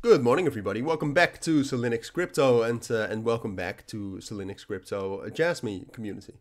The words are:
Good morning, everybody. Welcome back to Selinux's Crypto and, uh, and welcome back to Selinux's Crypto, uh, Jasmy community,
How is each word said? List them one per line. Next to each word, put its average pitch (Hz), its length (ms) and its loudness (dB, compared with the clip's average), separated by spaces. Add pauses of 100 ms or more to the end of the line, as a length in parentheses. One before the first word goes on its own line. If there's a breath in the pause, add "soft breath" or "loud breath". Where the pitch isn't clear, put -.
Good 202 160 8
morning, 135 240 4
everybody. 107 380 -2
Welcome 156 320 0
back - 260 4
to 156 200 2
Selinux's 135 500 -2
Crypto 135 500 2
and, 117 300 -2
uh, 107 180 0
and 110 160 -4
welcome 113 300 -2
back 92 320 -8
to 98 320 -8
Selinux's 98 460 -10
Crypto, 98 560 -6
uh, - 100 -10
Jasmy 135 600 -4
community, 101 480 -10